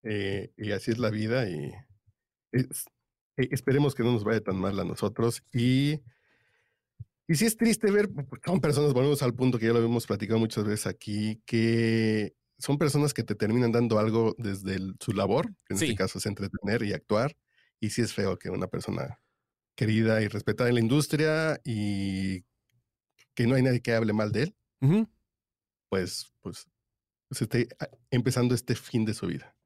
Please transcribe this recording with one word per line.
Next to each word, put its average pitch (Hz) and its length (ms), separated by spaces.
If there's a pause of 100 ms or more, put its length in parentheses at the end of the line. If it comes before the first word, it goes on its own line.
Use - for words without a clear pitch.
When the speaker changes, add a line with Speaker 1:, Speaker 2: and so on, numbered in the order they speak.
Speaker 1:
Eh, 101 540
y 104 140
así 101 200
es 113 60
la 113 140
vida 110 360
y 73 240 (800)
es-, - 340 (520)
eh, 127 140
esperemos 139 420
que - 100
no 117 80
nos 110 120
vaya 107 180
tan 95 160
mal 98 220
a 92 40
nosotros. 113 600 (100)
Y, 135 480 (1300)
y 165 80
sí 175 100
es 226 120
triste 220 340
ver, 208 180
pues, - 360
son 175 160
personas, 147 320
volvemos 135 280
al 123 140
punto 120 240
que 113 80
ya 117 60
lo 117 100
hemos 117 240
platicado 101 320
muchas 110 260
veces 104 220
aquí, 107 580
que 113 880 (240)
son 143 200
personas 147 360
que 117 100
te 107 120
terminan 113 360
dando 113 280
algo 110 380
desde 98 380
el, 95 240
su - 140
labor, 110 400 (120)
que - 80
en 95 40
Speaker 2:
Sí. 160 80
Speaker 1:
este 117 120
caso 95 220
es - 60
entretener 101 580
y 101 100
actuar. 107 420 (440)
Y 107 100
sí - 120
es 110 120
feo 98 240
que - 120
una 92 180
persona - 520 (560)
querida 110 460
y 104 60
respetada 107 420
en 123 60
la 117 60
industria 151 840
y 98 800 (920)
que 117 140
no 131 80
hay 127 80
nadie 123 180
que 120 120
hable 113 200
mal 107 180
de 104 120
él, 180 120 (260)
Speaker 2:
Ujú. 196 260 (840)
Speaker 1:
pues, 92 420 (100)
pues, - 260 (640)
se 127 140
esté, 120 240 (100)
ah, - 80 (240)
empezando 123 420
este 120 220
fin - 300
de 107 80
su - 140
vida. - 280 (100)